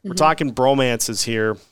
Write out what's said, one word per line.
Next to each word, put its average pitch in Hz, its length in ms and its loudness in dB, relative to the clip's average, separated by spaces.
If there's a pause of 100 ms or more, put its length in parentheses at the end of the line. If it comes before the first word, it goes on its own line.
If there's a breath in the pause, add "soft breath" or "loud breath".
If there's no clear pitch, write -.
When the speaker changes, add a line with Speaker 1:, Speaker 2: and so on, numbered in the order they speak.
Speaker 1:
we're 190 60 -8
Speaker 2:
Mm-hmm. 180 40 -8
Speaker 1:
talking 156 400 0
bromances 127 680 0
here. 110 320 -2 (160)